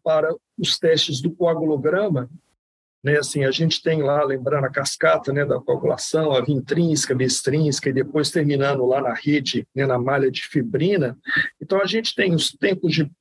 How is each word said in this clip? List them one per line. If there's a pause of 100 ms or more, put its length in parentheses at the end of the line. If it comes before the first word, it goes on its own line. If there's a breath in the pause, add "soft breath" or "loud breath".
para (240)
os
testes
do
coagulograma, (800)
né,
assim,
a
gente
tem
lá,
lembrando
a
cascata,
né,
da
coagulação,
a
via
intrínseca,
via
extrínseca,
e
depois
terminando
lá
na
rede,
né,
na
malha
de
fibrina. (440 loud breath)
Então,
a
gente
tem
os
tempos
de,